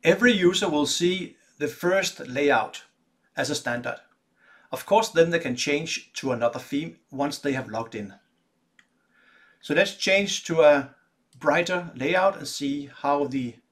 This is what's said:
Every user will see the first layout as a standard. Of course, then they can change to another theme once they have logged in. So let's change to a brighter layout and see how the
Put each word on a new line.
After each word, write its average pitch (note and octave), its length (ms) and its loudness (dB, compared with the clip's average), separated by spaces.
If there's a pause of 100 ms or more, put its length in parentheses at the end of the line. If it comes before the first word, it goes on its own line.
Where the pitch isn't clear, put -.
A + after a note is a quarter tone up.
Every G#3 280 6
user F3+ 360 2
will D3 180 0
see F3+ 500 -2 (220)
the D3 80 -4
first F3 600 -2
layout B2+ 560 0 (520)
as C#3 140 -4
a D3 60 -2
standard. A#2+ 420 -6 (720)
Of - 160 -10
course, G3+ 220 4
then E3 220 4
they E3+ 100 0
can B2 160 -4
change D3 580 -4
to C3+ 160 -4
another A#2+ 300 -2
theme D#3+ 380 -8 (120)
once C#3+ 280 -4
they C#3+ 160 -4
have A#2+ 140 -8
logged A2+ 280 -8
in. G2+ 180 -12 (1500)
So D3 120 -4
let's G3 220 2
change G3 480 0
to E3 180 2
a C#3+ 320 6 (440)
brighter E3+ 580 0
layout F#3 400 0
and D3 100 -12
see C#3+ 440 -6 (120)
how C#3+ 240 0
the B2+ 300 -6 (160)